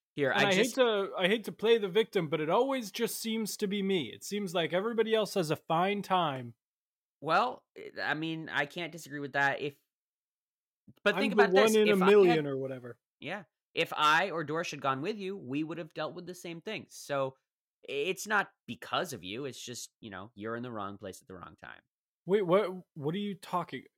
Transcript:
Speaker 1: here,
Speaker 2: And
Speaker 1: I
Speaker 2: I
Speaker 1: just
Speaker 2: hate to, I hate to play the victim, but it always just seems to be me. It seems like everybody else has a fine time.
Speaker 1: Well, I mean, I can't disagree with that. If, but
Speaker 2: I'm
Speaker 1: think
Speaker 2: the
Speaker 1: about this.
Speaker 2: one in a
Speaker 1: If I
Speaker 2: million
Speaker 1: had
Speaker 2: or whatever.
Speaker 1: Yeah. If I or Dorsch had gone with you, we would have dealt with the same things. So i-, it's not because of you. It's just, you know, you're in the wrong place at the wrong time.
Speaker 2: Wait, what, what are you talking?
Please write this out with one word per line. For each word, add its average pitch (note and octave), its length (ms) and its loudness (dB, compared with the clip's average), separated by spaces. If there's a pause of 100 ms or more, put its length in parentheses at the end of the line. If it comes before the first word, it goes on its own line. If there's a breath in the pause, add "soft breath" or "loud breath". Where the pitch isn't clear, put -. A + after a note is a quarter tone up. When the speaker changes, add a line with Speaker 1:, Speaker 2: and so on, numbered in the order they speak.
(160)
Speaker 1:
here, C3+ 160 2
Speaker 2:
And C3+ 140 4
Speaker 1:
I G3 40 4
Speaker 2:
I - 20 2
Speaker 1:
just G#3+ 240 2
Speaker 2:
hate C4 80 4
to, G#3 340 2
I F3+ 100 2
hate G#3+ 180 0
to G3+ 80 -8
play A3+ 240 4
the G3+ 100 -2
victim, F#3+ 400 0
but D3+ 140 -2
it D3+ 80 -2
always B3 420 2
just - 300 -4
seems A3 360 -2
to G#3 100 -2
be G3+ 160 -2
me. F#3+ 300 0
It - 100 -16
seems G3+ 300 -4
like E3 200 0
everybody A3 400 0
else G#3+ 220 2
has D#3+ 160 2
a C#3+ 40 0
fine F#3 460 0
time. C#3 520 0 (680)
Speaker 1:
Well, F#3+ 420 2 (400)
I B2+ 100 0
mean, D#3+ 400 -4
I C#3+ 120 0
can't E3+ 260 -8
disagree D3 280 -12
with C#3+ 140 -6
that. C#3 280 2
If, C#3+ 140 -6 (1300)
but G3+ 100 2
Speaker 2:
I'm F#3+ 60 0
Speaker 1:
think G#3+ 140 0
Speaker 2:
the G#3 80 8
Speaker 1:
about F3+ 100 4
this. G#3+ 180 6
Speaker 2:
one A3 40 4
in G#3+ 140 6
a G3+ 60 4
Speaker 1:
If F#3 60 2
I F3+ 40 4
Speaker 2:
million F#3 400 8
Speaker 1:
had C#3 60 -4
Speaker 2:
or C3+ 60 -2
whatever. C3 400 -10 (240)
Speaker 1:
Yeah. F3 220 -8 (320)
If D#3+ 200 -2
I E3 360 4
or D#3+ 120 -2
Dorsch D#3+ 280 -4
had C#3+ 100 -10
gone C3+ 200 0
with G#3 160 -4
you, G3 200 -6
we C#3+ 260 -4
would D#3+ 140 -8
have E3+ 160 -12
dealt D#3+ 220 -6
with F3 100 -12
the F3 80 -12
same E3+ 280 -12
things. G#3 280 -10
So C3+ 460 -4 (520)
i-, - 40 -10
it's D#3+ 340 -4
not G#3 240 0 (180)
because C#3+ 460 -4
of F2+ 100 -12
you. G#2+ 220 -8
It's B2 180 -10
just, - 280 -12 (100)
you A2+ 80 -12
know, G2 240 -12
you're A2 220 -6
in A#2+ 80 -6
the B2 80 -8
wrong G2+ 260 -8
place F#2+ 240 -12
at - 60 -20
the F#2+ 80 -14
wrong F2 280 -16
time. G1+ 180 -18 (440)
Speaker 2:
Wait, G3+ 160 2
what, F#3 280 4 (260)
what D3+ 180 -4
are G3+ 60 -4
you G3+ 160 -6
talking? D#3+ 480 -6 (140)